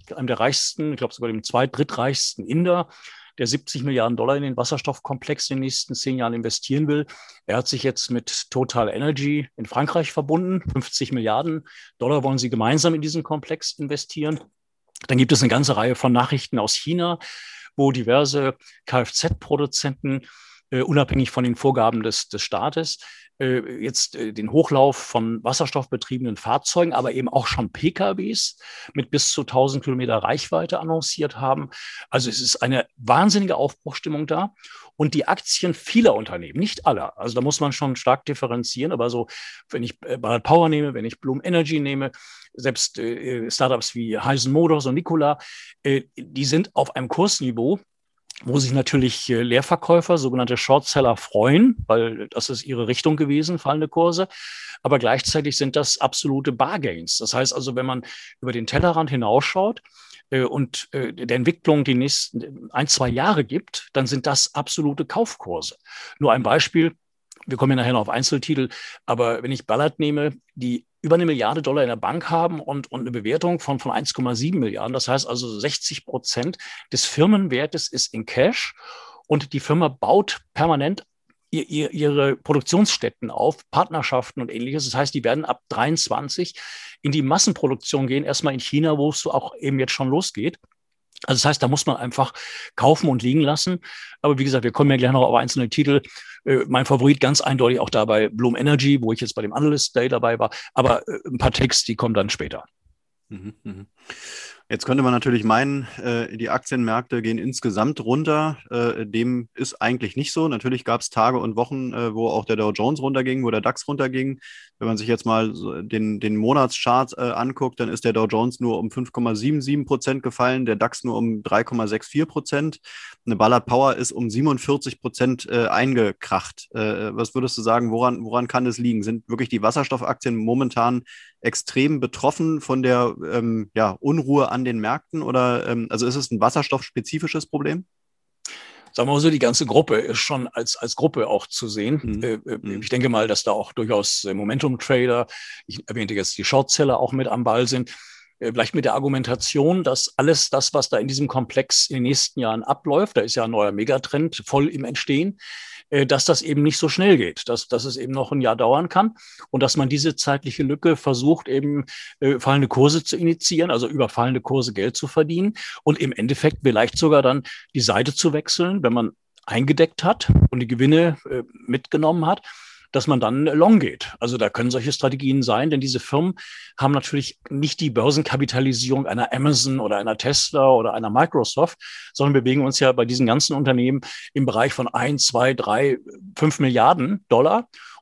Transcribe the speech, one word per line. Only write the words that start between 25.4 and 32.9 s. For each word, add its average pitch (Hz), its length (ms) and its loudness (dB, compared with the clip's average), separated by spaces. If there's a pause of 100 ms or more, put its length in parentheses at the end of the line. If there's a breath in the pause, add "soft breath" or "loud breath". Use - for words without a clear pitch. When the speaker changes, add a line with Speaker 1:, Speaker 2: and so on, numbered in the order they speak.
Speaker 1:
wasserstoffbetriebenen 127 920 -4
Fahrzeugen, 156 580 0
aber 123 180 0
eben 127 160 -2
auch 131 180 0
schon 110 260 -4
P - 180 0
K - 260 -2
Ws - 420 -4 (360 loud breath)
mit 131 160 -4
bis - 220 2
zu 143 120 -2
tausend 135 400 2
Kilometer 127 320 0
Reichweite 160 640 -2
annonciert 160 580 -4
haben. 135 300 -2 (400 loud breath)
Also 127 220 -2
es 107 100 -6
ist 127 220 0
eine 123 240 0 (100)